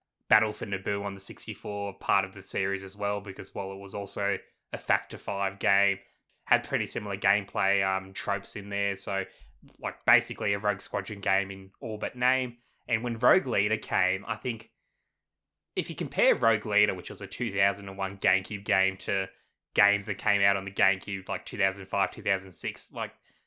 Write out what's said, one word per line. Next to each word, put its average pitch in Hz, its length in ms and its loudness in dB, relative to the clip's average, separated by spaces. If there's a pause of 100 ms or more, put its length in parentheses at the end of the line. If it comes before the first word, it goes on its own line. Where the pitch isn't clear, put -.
(280)
Battle 107 240 6
for 110 140 -6
Naboo 101 380 -2
on 98 100 -2
the 92 60 -6
sixty-four 104 800 -4
part 98 240 2
of 95 100 -10
the 98 80 -10
series 98 400 -2
as 98 140 -10
well, 104 240 0
because 101 340 -8
while 98 160 -4
it 98 80 -8
was 98 160 -8
also 101 440 -2 (340)
a 113 60 -6
Factor - 400 0
five 98 420 -2
game, 98 380 4 (480)
had - 180 6
pretty 110 240 -2
similar 104 280 -4
gameplay, 98 680 0
um, 95 260 -2
tropes 98 440 -4
in 101 140 -8
there. 101 260 -2
So, 98 280 -2 (540)
like, - 260 -8
basically 117 480 2
a 101 60 0
Rogue 104 220 0
Squadron 101 400 -4
game 98 320 0
in 95 180 -12 (100)
all 110 160 -4
but 104 200 -6
name. 127 400 0 (320)
And 113 160 0
when 117 160 -2
Rogue 143 260 6
Leader 104 300 2
came, 95 500 0
I 110 80 -2
think 113 360 -6 (1080)
if 175 120 -2
you 160 80 -6
compare 214 380 2
Rogue 113 320 4
Leader, 104 280 4
which 92 140 -8
was 101 140 -8
a 98 40 -6
two 104 300 -4
thousand 98 320 2
and 98 80 -8
one 98 220 -2
GameCube 98 460 0
game, 95 340 2
to 95 300 -2 (460)
games 101 320 4
that 104 120 -4
came 101 240 2
out 98 140 4
on 95 80 -2
the 98 60 -6
GameCube, 98 580 0
like, 95 180 -4
two 110 120 -8
thousand 98 280 0
five, 98 240 2
two 110 120 -12
thousand 95 300 -2
six, - 400 -8
like, 113 200 -6 (340)